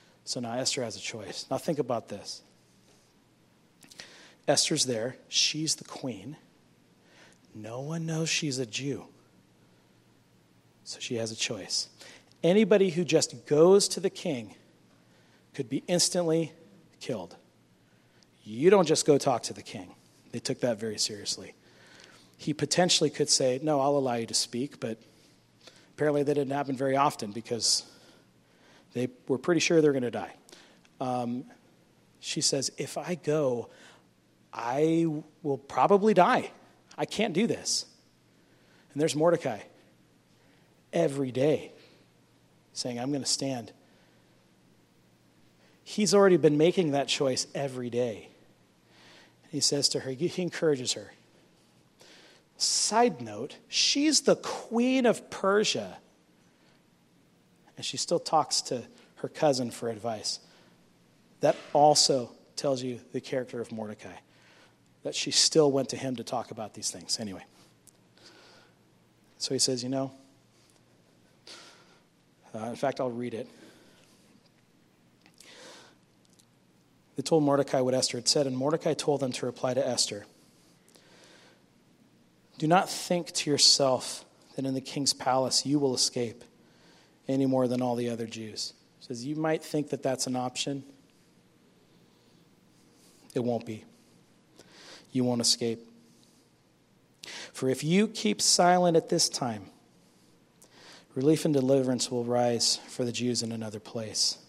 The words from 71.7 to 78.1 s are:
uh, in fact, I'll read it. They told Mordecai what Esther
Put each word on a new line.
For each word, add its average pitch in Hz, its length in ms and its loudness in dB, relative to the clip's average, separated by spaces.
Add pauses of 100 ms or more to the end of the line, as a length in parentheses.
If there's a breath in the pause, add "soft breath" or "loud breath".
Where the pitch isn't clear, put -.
uh, 110 120 -8
in 120 100 -8
fact, 135 240 -4
I'll 131 100 -2
read 120 240 -8
it. 110 140 -8 (3750 loud breath)
They 139 80 -8
told 160 200 2
Mordecai 139 380 2
what 127 140 2
Esther 127 220 -2